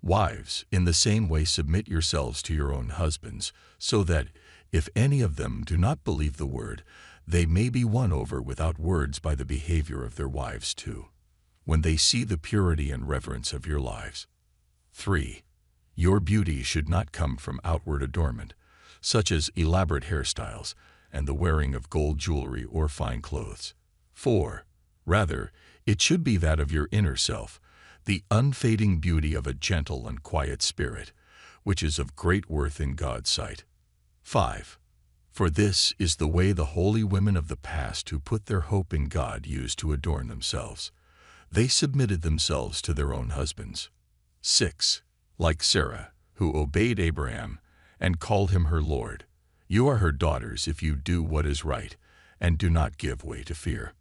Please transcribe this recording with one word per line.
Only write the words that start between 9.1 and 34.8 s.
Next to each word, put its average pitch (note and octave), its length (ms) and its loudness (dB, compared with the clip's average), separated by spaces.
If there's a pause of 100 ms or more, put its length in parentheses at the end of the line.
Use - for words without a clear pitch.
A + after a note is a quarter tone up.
by D#2 160 -2
the C2+ 120 -2
behavior D2 580 -2
of A#1+ 120 -10
their C#2 140 -4
wives A#1+ 460 -6
too, - 320 -12 (560)
when D#2+ 180 4
they D#2+ 140 4
see - 280 2
the A2 140 -2
purity D#2+ 540 2
and B1+ 160 -6
reverence B1 440 -4
of C2+ 140 -8
your D2+ 140 -2
lives. - 480 -8 (640)
Three. D2 500 -2 (540)
Your F#2 240 4
beauty F2 420 2
should C#2+ 260 -2
not E2+ 240 0
come C#2 240 -2
from - 280 -8
outward D2+ 400 -2
adornment, C2+ 500 -2 (520)
such G#2+ 280 2
as D#2 240 0
elaborate D#2+ 480 2
hairstyles - 680 -6 (380)
and C#2+ 160 -4
the C2+ 60 0
wearing D2+ 420 2
of - 140 -6
gold D2+ 280 0
jewelry C2+ 460 -2
or D2+ 240 0
fine A#1+ 340 -4
clothes. - 520 -10 (400)
Four. F#2+ 520 0 (400)
Rather, D#2+ 460 0 (340)
it G#2 160 2
should E3 220 4
be A#2+ 140 2
that D#2 200 2
of C#2+ 140 0
your D2+ 180 0
inner F2+ 280 2
self, - 420 -4 (460)
the F#2+ 260 0
unfading A2 680 4
beauty D2+ 340 2
of C2+ 120 -2
a C2+ 80 -4
gentle C#2 540 -2
and A#1 160 -10
quiet - 380 -2
spirit, - 500 -4 (520)
which F#2+ 200 0
is D2 160 0
of C2+ 160 -4
great F2+ 340 0
worth D2 300 -2
in C#2 160 -2
God's B1+ 340 -4
sight. - 360 -4 (560)
Five. - 580 -4 (520)